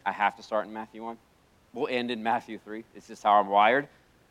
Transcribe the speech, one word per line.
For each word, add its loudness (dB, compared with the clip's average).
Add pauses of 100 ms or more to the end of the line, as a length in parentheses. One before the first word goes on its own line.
I -4
have -2
to -20
start -4
in -14
Matthew -14
one. -12 (560)
We'll -6
end -4
in -6
Matthew -4
three. -14 (100)
It's -20
just -18
how 4
I'm 4
wired. 4 (440)